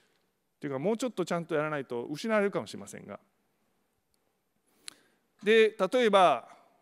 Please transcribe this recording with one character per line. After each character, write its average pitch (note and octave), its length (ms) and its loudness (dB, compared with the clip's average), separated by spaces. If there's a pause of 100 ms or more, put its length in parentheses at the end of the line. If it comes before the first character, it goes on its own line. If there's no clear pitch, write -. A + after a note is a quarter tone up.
(600)
と D3 80 -10
い - 20 -8
う - 20 -6
か、 C3 80 -6
も F#3+ 140 -2
う A3+ 40 -4
ち C4+ 80 -4
ょ B3 40 -6
っ - 20 -6
と F3+ 140 -6
ち - 60 -10
ゃ F3 80 -2
ん E3 60 -8
と D#3+ 100 -6
や D3+ 80 0
ら D#3 60 -6
な D3+ 100 -6
い C3 60 -8
と A#2+ 200 -8
失 D3+ 260 -8
わ G#3+ 80 2
れ G3+ 60 2
る G3 60 -4
か D#3+ 100 -6
も G#2 60 -14
し - 60 -16
れ G#2 60 -14
ま G2 80 -16
せ G#2 120 -16
ん - 60 -18
が。 G2+ 140 -16 (2250)
で、 G#3+ 320 4 (160)
例 B3+ 140 4
え A3 40 4
ば、 E3+ 380 6 (340)